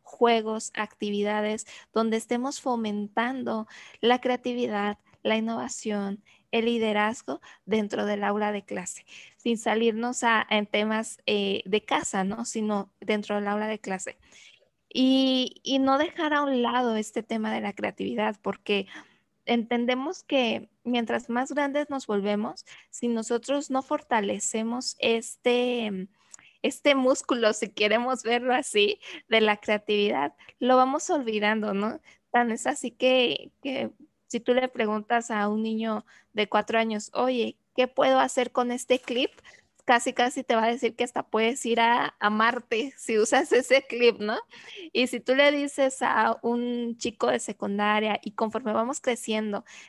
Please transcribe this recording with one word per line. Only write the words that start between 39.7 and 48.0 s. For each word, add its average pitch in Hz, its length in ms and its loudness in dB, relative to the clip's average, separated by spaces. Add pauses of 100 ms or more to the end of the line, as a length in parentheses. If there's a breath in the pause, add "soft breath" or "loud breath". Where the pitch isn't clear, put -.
casi, 240 300 4
casi 254 300 0
te 247 120 2
va 220 80 4
a 226 40 4
decir 233 280 -2
que 240 80 0
hasta - 200 -6
puedes 226 420 0
ir 226 140 2
a, 233 380 2
a 208 120 2
Marte 233 680 0
si 226 220 -2
usas 254 340 4
ese 269 340 4
clip, 233 340 2
¿no? 214 180 -2 (540 loud breath)
Y 247 160 2
si 240 120 -6
tú 254 140 0
le 285 180 6
dices 285 500 0
a 226 400 2
un 240 560 -2
chico 240 300 -2
de 247 120 2
secundaria 208 840 -2